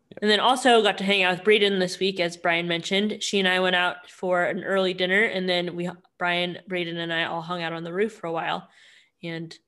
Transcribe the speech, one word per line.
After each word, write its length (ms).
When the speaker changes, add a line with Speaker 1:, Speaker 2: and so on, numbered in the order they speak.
Speaker 1:
Yep. 120
Speaker 2:
And 80
then 80
also 440
got 160
to 60
hang 200
out 140
with 60
Braden 360
this 180
week, 220
as 160
Brian 320
mentioned. 560
She 160
and 80
I 100
went 160
out 340
for 360
an 180
early 320
dinner, 300
and 240
then 260
we, 160
Brian, 520
Braden, 280
and 160
I 120
all 180
hung 180
out 120
on 100
the 100
roof 200
for 160
a 40
while. 380
And 460